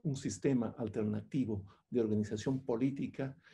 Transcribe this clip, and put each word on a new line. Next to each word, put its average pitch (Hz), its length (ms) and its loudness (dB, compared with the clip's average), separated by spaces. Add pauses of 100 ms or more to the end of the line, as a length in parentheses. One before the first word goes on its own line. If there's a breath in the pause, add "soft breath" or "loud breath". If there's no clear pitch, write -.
un 139 140 0
sistema 117 600 0
alternativo 107 880 -2 (240 soft breath)
de 123 120 2
organización 107 640 0
política 135 720 -2 (180 soft breath)